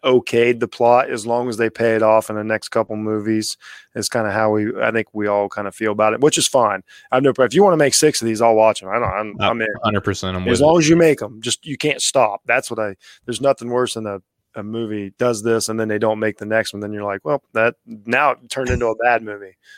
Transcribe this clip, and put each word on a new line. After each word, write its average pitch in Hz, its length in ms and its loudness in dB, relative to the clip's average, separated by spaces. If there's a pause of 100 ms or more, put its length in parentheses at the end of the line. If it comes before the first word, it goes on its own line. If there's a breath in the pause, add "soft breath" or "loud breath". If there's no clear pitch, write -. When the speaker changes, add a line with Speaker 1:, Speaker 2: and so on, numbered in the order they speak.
Speaker 1:
okayed 120 560 2
the 113 80 -2
plot 120 420 4
as 113 160 -6
long 120 220 -2
as 113 80 -6
they 113 140 0
pay 117 260 0
it 110 60 2
off 110 260 4
in 107 80 -6
the 107 80 -6
next 110 240 -4
couple 110 280 -2
movies. 107 600 -2 (380 loud breath)
It's 110 160 -6
kinda 110 200 -2
how 107 220 2
we, 107 180 0 (100)
I 117 120 2
think 110 220 -4
we 104 140 -4
all 101 200 0
kinda 101 240 -8
feel 110 200 -4
about 107 200 2
it, 113 80 -6
which 143 160 4
is - 100 0
fine. 104 360 0 (280 loud breath)
I 127 60 0
have 131 80 2
no 135 80 4
pro-, 127 140 2
if 113 80 -4
you 190 100 6
wanna 180 140 4
make 143 160 2
six 151 260 2
of 117 80 -4
these, 110 140 0
I'll 117 120 4
watch 110 280 4
'em. 95 80 -14
I 107 80 -2
don't, 120 60 -2
I'm, 101 360 -6
Speaker 2:
Uh, 104 100 2
Speaker 1:
I'm 117 120 -4
in. 110 60 -2 (140)
Speaker 2:
hundred 104 200 0
percent, 95 340 -4
I'm 92 100 -6
Speaker 1:
As 120 140 2
Speaker 2:
with - 0 -
Speaker 1:
long 156 160 6
Speaker 2:
it. 175 40 4
Speaker 1:
as 151 100 0
you 165 60 6
make 165 260 4
'em, 107 180 -12
just, 117 260 -6
you 143 120 -10
can't 147 240 -4
stop. 107 420 0
That's 123 260 -2
what 113 80 -6
I, 104 180 -6 (280 soft breath)
there's 113 160 -8
nothing 127 300 0
worse 123 240 -2
than 110 120 -8
a, 101 140 -8 (340)
a 110 80 -12
movie 107 560 -8
does 120 240 0
this 113 260 0
and 110 100 -4
then 110 100 -2
they 107 100 -2
don't 110 200 0
make 107 200 -4
the 104 80 -12
next 110 260 0
one. 101 80 -10
Then 104 100 -8
you're 104 140 -8
like, 98 220 -6
"Well, 147 160 -2 (100)
that 113 220 2 (100)
now 117 460 0
it 123 180 -8
turned 127 220 -4
into 120 160 0
a 113 100 -2
bad 117 260 2
movie." 101 320 -14 (240 soft breath)